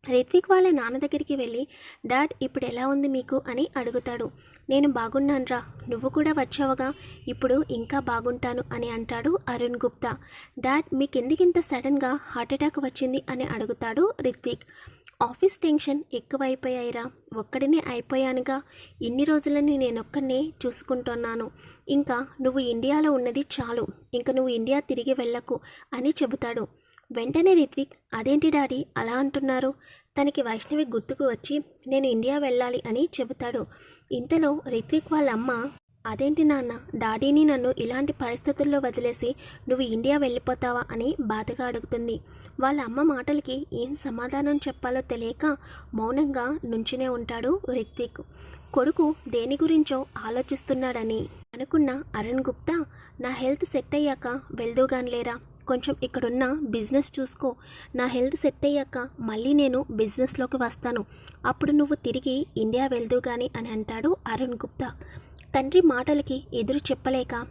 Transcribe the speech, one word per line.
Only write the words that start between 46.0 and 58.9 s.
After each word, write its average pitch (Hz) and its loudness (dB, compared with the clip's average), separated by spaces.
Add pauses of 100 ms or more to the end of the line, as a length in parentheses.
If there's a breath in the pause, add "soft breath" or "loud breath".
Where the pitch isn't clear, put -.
నుంచునే 233 -2
ఉంటాడు 240 -2 (140)
రిత్విక్. - -6 (520 loud breath)
కొడుకు 311 2 (120)
దేని 240 0
గురించో 302 2 (200)
ఆలోచిస్తున్నాడని 247 -2 (260)
అనుకున్న 269 0 (120)
అరుణ్ 226 -2
గుప్తా, 285 -2 (360 loud breath)
"నా 247 -4
హెల్త్ 262 -2
సెట్ 277 -4
అయ్యాక 294 0 (240)
వెళ్దువుగానిలేరా, 240 -2 (280)
కొంచెం 262 0
ఇక్కడున్న 254 0
బిజినెస్ 247 0
చూసుకో, 262 -4 (400 loud breath)
నా 247 0
హెల్త్ 254 0
సెట్ 285 0
అయ్యాక 269 0 (100)